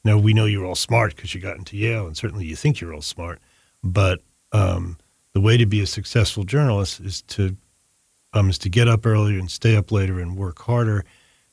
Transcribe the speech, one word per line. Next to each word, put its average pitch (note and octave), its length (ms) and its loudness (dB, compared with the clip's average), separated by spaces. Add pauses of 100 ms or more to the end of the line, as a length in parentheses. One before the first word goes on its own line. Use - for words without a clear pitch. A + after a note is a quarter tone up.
Now, G#2+ 140 6
we G#2 160 6
know A2 120 4
you're G2+ 200 -2
all F2+ 80 -6
smart A2 420 0
'cause - 200 -12
you F2+ 40 -10
got F#2 180 -10
into G2 200 -14
Yale, A2 300 -4
and D#2 100 -12
certainly G2 300 -8
you D#2+ 80 -10
think - 260 0
you're E2+ 140 -12
all D2+ 80 -14
smart. E2+ 360 -10 (440)
But, F#2 400 0 (280)
um, F2+ 460 0 (360)
the G2 80 2
way A2+ 140 6
to A#2+ 120 4
be G#2 120 0
a G2+ 60 0
successful G#2 580 -2
journalist G#2+ 560 0
is G2 280 -10
to, F#2+ 280 -2 (800)
um, G2+ 160 4
is F2+ 80 0
to G2 120 -6
get A#2 180 4
up A2+ 180 2
earlier G#2+ 320 2
and F#2 140 -8
stay A2+ 240 2
up G#2 160 0
later F#2+ 280 0
and F2+ 160 -6
work F#2+ 280 -8
harder. A2+ 420 0 (480)